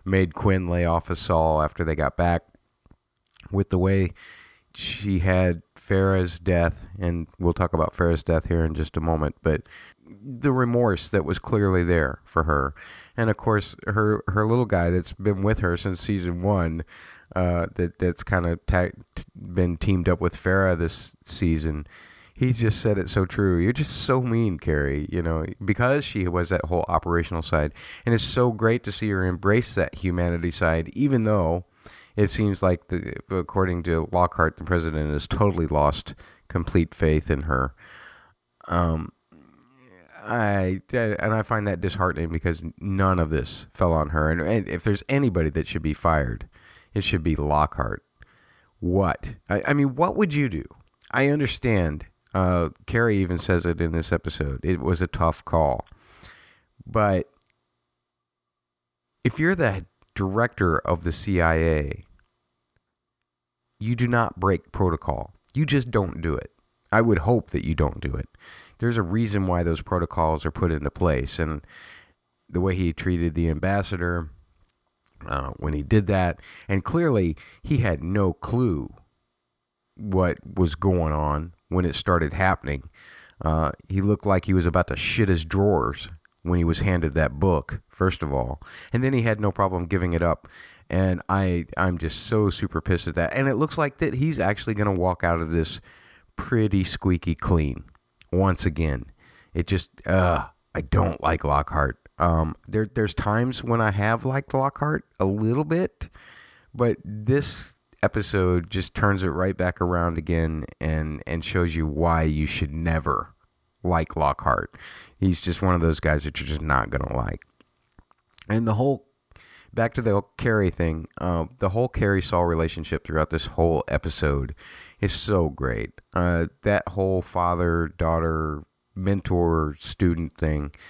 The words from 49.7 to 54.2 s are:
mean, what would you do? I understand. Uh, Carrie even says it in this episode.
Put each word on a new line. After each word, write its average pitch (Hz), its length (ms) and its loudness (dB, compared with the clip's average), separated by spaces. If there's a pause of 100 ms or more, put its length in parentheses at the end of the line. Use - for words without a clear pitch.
mean, 139 220 2
what 165 220 0
would 185 180 2
you 143 160 2
do? 80 160 -6 (440)
I 135 180 2
understand. 110 760 0 (300)
Uh, 90 340 2 (160)
Carrie 117 320 2
even 90 220 0
says 85 260 0
it 85 160 0
in 82 120 0
this 80 200 -2
episode. 73 500 -4